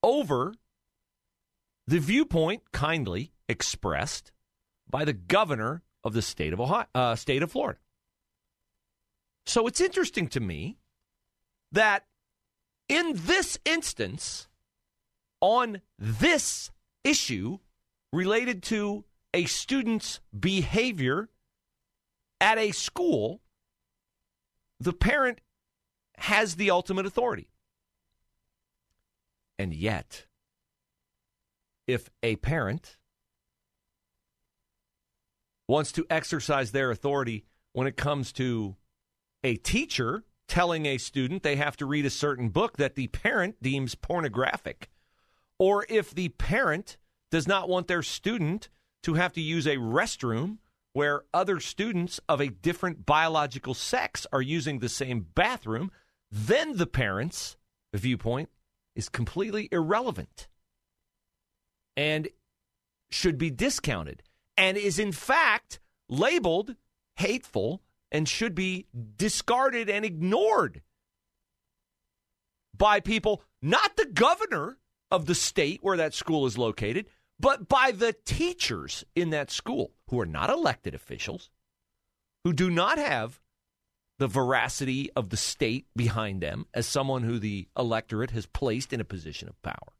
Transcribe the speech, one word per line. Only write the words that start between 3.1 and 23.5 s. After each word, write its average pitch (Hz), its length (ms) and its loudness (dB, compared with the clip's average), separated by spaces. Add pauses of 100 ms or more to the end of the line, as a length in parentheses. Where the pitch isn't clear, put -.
expressed - 840 -4 (560)
by 143 160 -2
the 147 80 0
governor 131 720 0 (200)
of 113 100 -4
the 110 100 0
state 78 300 -4
of 92 80 -4
Ohio, 170 340 0
uh, 123 200 2
state 135 280 0
of 165 100 -4
Florida. 277 260 -4 (1700)
So 226 200 2
it's 240 140 -2
interesting 359 480 0
to 131 120 -4
me 92 380 -6 (920)
that 208 340 4 (840)
in 330 260 2
this 262 500 0
instance, 160 840 -4 (920)
on 220 400 2 (180)
this 113 720 2 (320)
issue 135 560 0 (540)
related 208 520 0
to 208 400 -2 (280)
a 175 120 2
student's 226 760 -2 (180)
behavior 180 880 0 (1120)
at 220 180 6
a 214 140 2
school, 151 680 0 (1400)